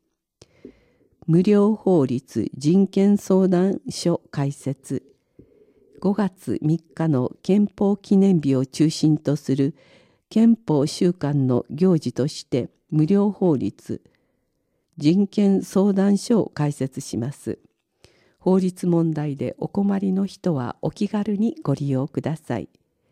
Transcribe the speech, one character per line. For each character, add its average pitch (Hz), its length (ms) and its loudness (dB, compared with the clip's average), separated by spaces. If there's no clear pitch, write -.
無 165 160 4
料 208 320 2
法 180 300 2
律 - 500 -4
人 180 320 2
権 196 300 2
相 190 300 2
談 185 420 0
所 - 320 -4
開 139 200 -4
設。 - 520 -8
五 196 140 -2
月 190 480 -4
三 156 180 0
日 - 280 -6
の 127 240 0
憲 202 260 2
法 202 300 -2
記 - 180 0
念 190 240 4
日 139 160 0
を 131 100 0
中 156 240 0
心 151 280 2
と 143 180 -2
す 135 200 -4
る 139 200 0
憲 226 260 4
法 151 300 0
週 175 280 0
間 143 340 -2
の 123 220 0
行 175 280 2
事 127 160 -6
と 123 140 -2
し - 200 -14
て、 123 220 -4
無 156 160 2
料 202 260 2
法 180 260 0
律 - 440 -8
人 175 300 2
権 196 340 2
相 202 300 0
談 196 260 2
所 220 220 0
を - 100 -2
開 147 220 -2
設 135 300 -8
し - 160 -10
ま 117 160 -6
す。 - 260 -10
法 185 200 2
律 180 280 -4
問 165 240 2
題 151 240 -6
で 131 220 -6
お - 100 -6
困 196 320 -2
り 190 140 -2
の 196 120 -2
人 180 300 -4
は 123 260 -6
お 151 100 -4
気 - 180 -4
軽 208 260 -4
に 220 280 -2
ご 143 100 -2
利 139 160 -4
用 131 180 -2
く - 140 -8
だ 156 160 -4
さ 117 220 -8
い。 78 100 -12